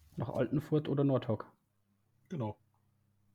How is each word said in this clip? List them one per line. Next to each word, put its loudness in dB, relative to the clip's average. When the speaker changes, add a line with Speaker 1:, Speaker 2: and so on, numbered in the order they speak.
Speaker 1:
nach -4
Altenfurt 0
oder 2
Nordhag. 0
Speaker 2:
Genau. -6